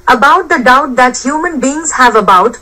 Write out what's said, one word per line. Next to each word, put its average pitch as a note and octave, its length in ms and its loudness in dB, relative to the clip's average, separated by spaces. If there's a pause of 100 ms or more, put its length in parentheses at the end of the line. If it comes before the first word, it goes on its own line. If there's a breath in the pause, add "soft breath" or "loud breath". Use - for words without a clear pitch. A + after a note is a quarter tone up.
about D4 420 2
the D#4+ 100 -2
doubt B3+ 380 0
that B3+ 200 0
human D#4 420 -6
beings C#4+ 340 -4
have A#3+ 220 2
about G#3 460 2